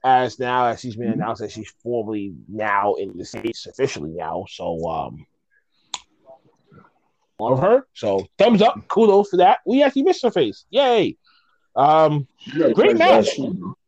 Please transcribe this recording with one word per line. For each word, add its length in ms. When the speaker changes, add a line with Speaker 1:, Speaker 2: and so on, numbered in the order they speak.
Speaker 1:
As 360
now, 300
as 120
she's 160
been 140
announced 320
that 100
she's 180
formally 500
now 460
in 240
the 60
States, 420
officially 480
now. 340
So, 400
um, 380
love 220
her. 320
So, 340
thumbs 240
up, 260
kudos 400
for 100
that. 280
We 160
actually 220
missed 180
her 80
face. 400
Yay. 480
Um, 500
Speaker 2:
She 200
got 140
Speaker 1:
great 200
Speaker 2:
a 20
nice 160
Speaker 1:
match. 180
Speaker 2:
ass 80
too, 160
bro. 220